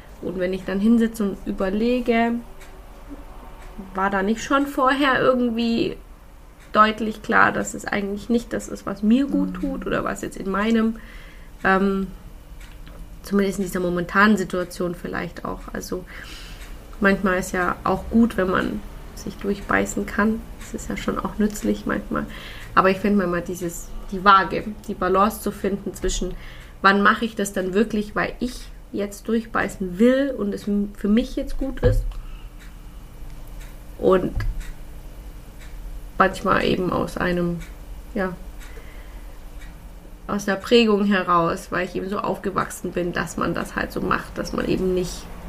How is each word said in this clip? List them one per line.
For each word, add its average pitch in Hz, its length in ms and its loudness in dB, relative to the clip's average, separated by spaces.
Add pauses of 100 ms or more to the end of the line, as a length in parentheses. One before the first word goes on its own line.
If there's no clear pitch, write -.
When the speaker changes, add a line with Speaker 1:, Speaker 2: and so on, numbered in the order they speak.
(200)
Speaker 1:
und 185 200 -6
wenn 180 120 0
ich 185 120 -4
dann 190 160 -2
hinsitze 226 420 4
und 196 240 0
überlege, 233 840 2 (1600)
war 190 160 2
da 190 140 2
nicht 226 180 2
schon 277 240 2
vorher 269 540 4
irgendwie 233 760 2 (760)
deutlich 214 500 2
klar, 202 280 6
dass 202 240 -2
es 208 100 -10
eigentlich 202 440 -2
nicht 233 240 2
das 202 160 -4
ist, - 180 -8
was 202 160 -4
mir 247 240 6
gut 285 280 2
Speaker 2:
Mhm. - 60 -8
Speaker 1:
tut 269 280 -4
oder - 160 0
was 196 180 -4
jetzt - 140 -6
in 190 120 -4
meinem, 226 520 2 (640)
ähm, 196 420 4 (1160)
zumindest 196 340 2
in 196 60 0
dieser 180 160 -2
momentanen 180 560 4
Situation 180 580 -2
vielleicht - 500 -8
auch. - 180 -6 (100)
Also 185 320 -6 (960)
manchmal 190 400 4
ist 185 100 -6
ja 180 320 0
auch 185 260 0
gut, 233 280 6
wenn 185 140 2
man - 300 0 (360)
sich - 220 -10
durchbeißen 202 680 0
kann. 220 340 2 (200)
Das - 200 -8
ist - 80 -10
ja 202 80 -4
schon - 220 -2
auch - 200 -4
nützlich 208 480 0
manchmal. - 380 -2 (520)
Aber 185 140 6
ich 190 80 2
finde 208 200 4
manchmal 175 240 2
dieses, 175 460 -6 (240)
die 185 120 -4
Waage, 190 380 6 (240)
die 196 80 -6
Balance 190 460 4
zu 208 100 0
finden 202 440 -4
zwischen, 185 400 -2 (480)
wann 196 200 6
mache 226 220 6
ich 214 100 -4
das 202 180 -2
dann 185 220 -2
wirklich, 208 400 2
weil - 240 0
ich - 300 -6 (240)
jetzt 202 340 -6
durchbeißen 196 720 0
will 262 400 6
und 202 160 -2
es 196 140 -6
m-, 202 280 0
für 202 120 0
mich 233 260 4
jetzt 277 240 -2
gut 269 240 -4
ist. - 220 6 (1900)
Und - 340 4 (1900)
manchmal 185 460 2
eben 180 280 2
aus - 240 -2
einem, 175 440 0 (540)
ja, 185 200 -2 (1900)
aus 202 180 -2
der 196 120 2
Prägung 214 500 6
heraus, 180 640 4
weil 180 160 0
ich 185 100 -8
eben 185 120 -4
so 202 100 -2
aufgewachsen - 760 -4
bin, 175 200 -2
dass - 240 -4
man - 180 0
das - 200 -4
halt - 180 -2
so - 80 -4
macht, - 380 -2
dass - 140 -4
man - 160 0
eben 185 260 2
nicht, 180 300 -2 (240)